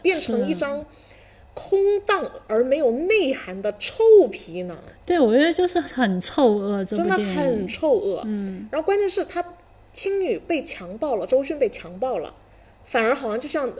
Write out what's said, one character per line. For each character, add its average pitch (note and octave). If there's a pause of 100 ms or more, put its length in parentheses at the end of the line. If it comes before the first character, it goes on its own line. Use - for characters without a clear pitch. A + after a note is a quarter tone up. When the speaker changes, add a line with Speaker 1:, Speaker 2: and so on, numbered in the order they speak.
Speaker 1:
变 F4
成 A#3+
一 D#4+
张 C#4+
Speaker 2:
是。 D4+ (680)
Speaker 1:
空 - (220)
荡 G4 (180)
而 A3
没 C4
有 C4+
内 D#4+
涵 F#3+
的 G#3
臭 - (280)
皮 F3
囊。 F3 (300)
Speaker 2:
对， F4
我 A3
觉 C4+
得 E4+
就 F4+
是 F4
很 A3
臭 A3+
恶， G3+
这 G#3
部 E4+
电 F#4+
影。 D4
Speaker 1:
真 G3
的 C#4+
很 A3
臭 C#4+
恶。 F#3+
Speaker 2:
嗯。 G3+
Speaker 1:
然 D4+
后 D#4
关 G4+
键 G4+
是 F4+
他 F4 (480)
青 G4
女 C4+
被 D4+
强 F#3
暴 C#4
了， F#3
周 C4+
迅 D4
被 C4
强 F3
暴 A#3+
了， - (500)
反 A#3
而 A#3
好 C4+
像 A3
就 D4
像 C#4